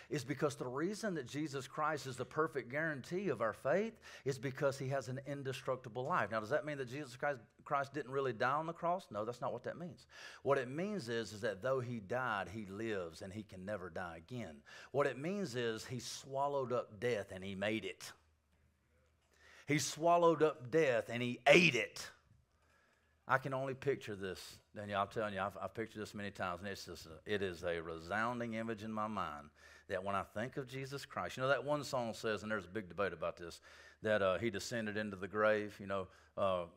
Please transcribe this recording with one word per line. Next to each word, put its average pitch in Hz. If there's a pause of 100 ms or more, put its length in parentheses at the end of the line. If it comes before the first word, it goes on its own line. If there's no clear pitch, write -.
is 135
because 139
the 127
reason 185
that 131
Jesus 139
Christ 151
is 127
the 123
perfect 151
guarantee 160
of 117
our 107
faith 190 (260)
is 135
because 135
he 131
has 135
an 127
indestructible 131
life. 131
Now, 110
does 107
that 139
mean 147
that 131
Jesus 131
Christ, 147 (240)
Christ 139
didn't 139
really 135
die 123
on 160
the 170
cross? 175
No, 107
that's 120
not 113
what -
that -
means. 156 (360)
What 139
it 123
means 160
is, 113
is 101
that 98
though 131
he 120
died, 104
he 110
lives 95
and 95
he 104
can 92
never 92
die 85
again. 85 (340)
What 143
it 123
means 165
is 113
he 127
swallowed 135
up 110
death 110
and 92
he 98
made 104
it. - (1600)
He 147
swallowed 165
up 127
death 135
and 120
he 123
ate 156
it. - (1160)
I 127
can 135
only 135
picture 120
this, 92 (180)
Danielle. 104
I'm 101
telling 104
you, 95
I've, 101
I've 98
pictured 110
this 101
many 101
times, 90
and 101
it's -
just 87
a, 82
it 98
is 90
a 85
resounding 107
image 113
in 110
my 110
mind 76 (380)
that 95
when 98
I 92
think 117
of 135
Jesus 135
Christ, 90
you 131
know, 135
that 123
one 143
song 117
says, 104
and 107
there's 101
a 87
big 95
debate 87
about 85
this, 85 (400)
that, 107
uh, 92
he 117
descended 107
into 104
the 92
grave, 107
you 98
know, 98 (300)
uh, 92 (140)